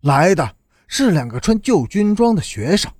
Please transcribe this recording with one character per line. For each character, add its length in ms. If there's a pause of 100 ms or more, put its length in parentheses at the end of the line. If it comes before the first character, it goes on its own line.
来 340
的 220 (300)
是 240
两 180
个 100
穿 220
旧 260
军 300
装 180
的 80
学 340
生 240